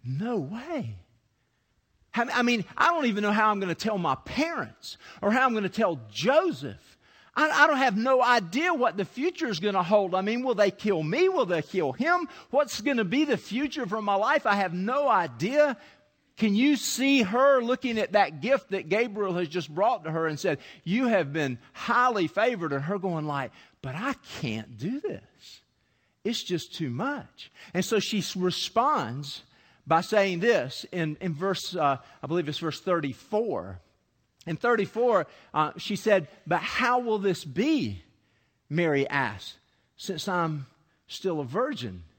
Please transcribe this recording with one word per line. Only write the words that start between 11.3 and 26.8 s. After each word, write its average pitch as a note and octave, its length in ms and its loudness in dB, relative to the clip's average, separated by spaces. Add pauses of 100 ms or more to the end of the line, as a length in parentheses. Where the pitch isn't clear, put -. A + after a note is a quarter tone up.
Will D#4 160 0
they E3+ 160 0
kill D3 300 -2
him? E4+ 360 0 (220)
What's C4+ 320 0
gonna A#3 240 0
be C4 180 2
the C4+ 140 0
future C4 480 -6
for G#3+ 160 -4
my G3+ 140 0
life? A3 280 2
I G3+ 120 2
have F#3 180 0
no B3+ 340 0
idea. A3+ 720 2 (580)
Can G#3 180 2
you C4+ 220 4
see C4+ 460 2
her B3+ 400 4
looking A#3+ 340 -2
at G3+ 160 -2
that D#3 300 2
gift G#3+ 300 0
that F#3 180 -4
Gabriel G#3 420 0
has F3 160 -2
just D#3 260 -6
brought G3 300 0
to D#3+ 60 -6
her E3 160 0
and D3+ 120 -2
said, D#3+ 200 0 (260)
"You A#3 220 0
have F3+ 260 2
been C#3 260 -2 (140)
highly A3 540 2
favored," F#3+ 480 0
and C#3 100 -2
her G3 140 -2
going E3+ 280 -2
like, C#3 260 -4 (280)
"But C3 140 -8
I B3 220 -4 (240)
can't A2+ 360 -6
do G#3 240 -6
this. - 600 -12 (640)
It's A3 180 -2
just - 320 -6
too D3 160 -4